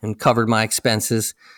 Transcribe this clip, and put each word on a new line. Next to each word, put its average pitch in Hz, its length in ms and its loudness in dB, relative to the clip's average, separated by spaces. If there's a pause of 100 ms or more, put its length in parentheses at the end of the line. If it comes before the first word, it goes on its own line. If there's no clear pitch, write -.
and 107 160 -6
covered 113 300 2
my 110 140 2
expenses. 110 720 -2 (240)